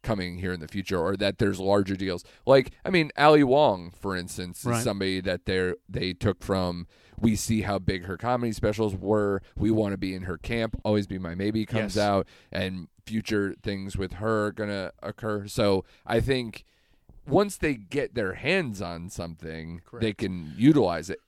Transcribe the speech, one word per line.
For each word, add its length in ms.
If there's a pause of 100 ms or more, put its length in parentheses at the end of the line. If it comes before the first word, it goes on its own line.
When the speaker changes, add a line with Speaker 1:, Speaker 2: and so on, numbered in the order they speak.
Speaker 1:
coming 360
here 160
in 60
the 60
future, 320
or 160
that 220
there's 240
larger 340
deals. 300 (220)
Like, 240 (160)
I 20
mean, 300
Ali 260
Wong, 460
for 260
instance, 440
is 40
Speaker 2:
Right. 180
Speaker 1:
somebody 380
that 240
they're, 320 (140)
they 240
took 280
from, 440 (340)
"We 160
See 240
How 180
Big 280
Her 100
Comedy 360
Specials 440
Were, 460 (160)
We 120
Wanna 280
Be 160
in 80
Her 160
Camp, 440
Always 240
Be 120
My 160
Maybe" 320
comes 300
Speaker 2:
Yes. 60
Speaker 1:
out, 240 (240)
and 380 (160)
future 580
things 360
with 160
her 380
gonna 400 (100)
occur. 460
So 360 (220)
I 140
think 440 (640)
once 300
they 160
get 400
their 200
hands 460
on 300
something, 760
Speaker 2:
Correct. 160
Speaker 1:
they 140
can 420
utilize 540
it. 180